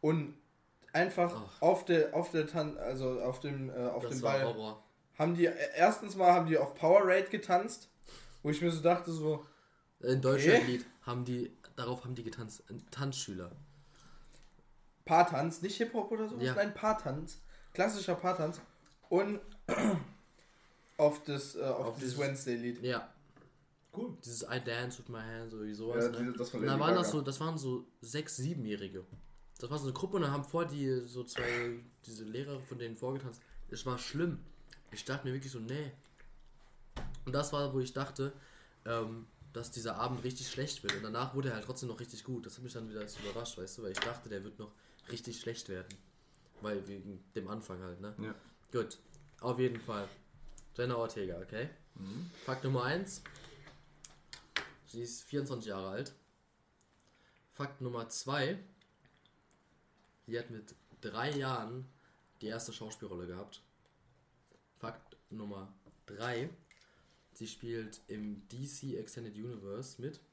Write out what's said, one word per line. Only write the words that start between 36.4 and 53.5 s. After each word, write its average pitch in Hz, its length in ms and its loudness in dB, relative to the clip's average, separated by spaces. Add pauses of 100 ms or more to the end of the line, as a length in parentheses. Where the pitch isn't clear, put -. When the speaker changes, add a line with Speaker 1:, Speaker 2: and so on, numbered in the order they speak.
Speaker 2:
Und 123 100 -4
das 143 180 0
war, 143 200 0
wo 135 60 2
ich 127 140 -2
dachte, 139 400 -4 (520)
ähm, 113 420 -4 (260)
dass 117 180 -8
dieser 113 260 -6
Abend 120 280 -2
richtig 127 260 -4
schlecht 143 320 -4
wird. 101 140 0
Und 101 80 -6
danach 120 320 -2
wurde 135 140 0
er 113 40 -2
halt 107 100 -6
trotzdem 127 240 -6
noch 113 120 -8
richtig 117 240 -12
gut. 120 220 -8
Das 110 100 -12
hat 127 80 -14
mich 120 80 -10
dann 113 180 -10
wieder 107 160 -8
so 104 140 -12
überrascht, 107 380 -6
weißt 92 200 -8
du, 117 60 -10
weil 95 80 -4
ich 95 80 -2
dachte, 117 280 -6
der 101 140 -6
wird 104 160 -14
noch 104 140 -12 (400)
richtig 117 280 -8
schlecht - 280 -6
werden. 92 280 -8 (680)
Weil 101 260 -2
wegen 98 340 -10 (140)
dem 95 120 -4
Anfang 104 320 -8
halt, 90 200 -10
ne? 104 200 -10
Speaker 3:
Ja. 107 140 -6 (380)
Speaker 2:
Gut, 117 260 -2 (420)
auf 123 200 -2
jeden 117 200 2
Fall. 101 280 -6 (680)
Jenna 123 200 0
Ortega, 101 440 -2
okay? 113 280 -6 (260)
Speaker 3:
Mhm. 107 340 -8 (160)
Speaker 2:
Fakt 131 200 -4
Nummer 131 180 2
eins. 175 400 -2 (1600)